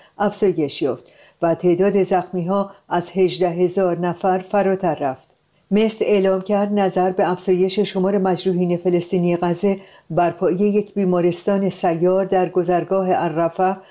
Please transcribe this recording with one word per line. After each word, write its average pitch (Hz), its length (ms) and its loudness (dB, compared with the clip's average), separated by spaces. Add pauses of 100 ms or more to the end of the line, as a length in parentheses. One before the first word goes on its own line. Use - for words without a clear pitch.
(180)
افزایش 180 640 0
یافت 131 300 -4 (300)
و 165 140 2
تعداد 185 480 2
زخمی‌ها 185 680 -2 (180)
از 175 140 -2 (100)
هجده 175 360 2
هزار 175 500 0
نفر 180 400 -2
فراتر 190 560 0
رفت. 135 320 -6 (440)
مصر 214 340 0
اعلام 190 360 2
کرد 202 320 -2
نظر 185 380 2
به 180 200 0
افزایش 185 480 0
شمار 202 380 0
مجروحین 180 600 0
فلسطینی 175 600 0
غزه 180 400 0 (320)
بر 170 200 0
پایهٔ 170 320 -2
یک 208 320 0
بیمارستان 180 760 0
سیار 180 560 0
در 185 240 0
گذرگاه 180 600 0
الرفح 170 680 0 (140)